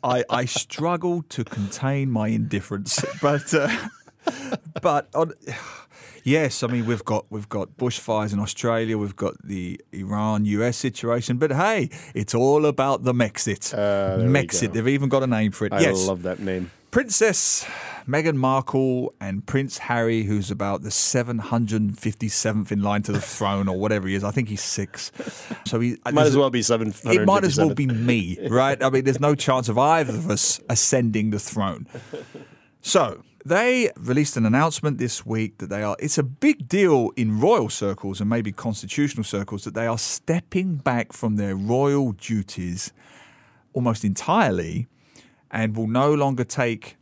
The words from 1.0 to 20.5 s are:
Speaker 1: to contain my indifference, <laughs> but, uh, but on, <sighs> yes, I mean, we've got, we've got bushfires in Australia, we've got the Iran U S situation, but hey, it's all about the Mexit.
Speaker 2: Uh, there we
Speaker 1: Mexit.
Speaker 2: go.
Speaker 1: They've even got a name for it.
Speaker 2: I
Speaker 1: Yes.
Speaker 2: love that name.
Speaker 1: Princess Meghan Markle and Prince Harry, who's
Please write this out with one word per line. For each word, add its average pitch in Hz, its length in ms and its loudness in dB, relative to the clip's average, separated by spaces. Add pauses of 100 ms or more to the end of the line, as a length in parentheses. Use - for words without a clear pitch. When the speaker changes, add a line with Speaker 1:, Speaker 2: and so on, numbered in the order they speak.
Speaker 1:
to - 140 -6
contain 135 640 -2
my 110 180 0
indifference, 104 840 -2
<laughs> - 100 -10
but, 143 300 2
uh, 147 160 2 (1120)
but 147 320 2
on, 160 200 0 (460)
<sighs> - 440 -20
yes, 143 400 2
I 123 60 -2
mean, 120 180 0
we've 113 180 -2
got, 107 260 -2
we've 104 180 -10
got 98 280 -6
bushfires 107 560 -2
in 101 60 0
Australia, 113 580 -2
we've 101 200 -4
got - 260 -4
the 90 380 -8 (120)
Iran 107 520 -2
U 104 180 2
S 120 140 0
situation, 120 600 -2
but 151 120 2
hey, 180 400 2 (240)
it's 107 180 -4
all 139 320 4
about 139 380 2
the 123 100 2
Mexit. 113 640 -2
Speaker 2:
Uh, 98 440 2
there 113 100 2
we 127 40 4
Speaker 1:
Mexit. 131 360 2
Speaker 2:
go. 98 60 -6
Speaker 1:
They've 113 140 0
even 139 200 2
got 135 160 2
a - 20 0
name 110 240 2
for 104 160 -4
it. 98 60 -2
Speaker 2:
I 101 80 2
Speaker 1:
Yes. 95 260 2
Speaker 2:
love 92 160 -2
that 90 160 -4
name. 92 320 -4 (200)
Speaker 1:
Princess 220 760 2 (420)
Meghan 156 280 2
Markle 131 840 0
and 98 240 -6
Prince 135 320 -2
Harry, 113 460 0
who's 104 280 0